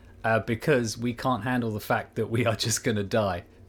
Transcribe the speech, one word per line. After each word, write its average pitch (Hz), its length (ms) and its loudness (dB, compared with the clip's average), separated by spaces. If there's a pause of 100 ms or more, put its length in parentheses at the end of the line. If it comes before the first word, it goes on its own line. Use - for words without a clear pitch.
(240)
uh, 113 160 4
because 117 580 0
we 117 160 -2
can't 120 300 -2
handle 123 280 0
the 107 80 -4
fact - 360 -2
that 110 140 -2
we 117 160 2
are 110 100 2
just - 280 -2
gonna 107 200 0
die, 95 400 0 (260)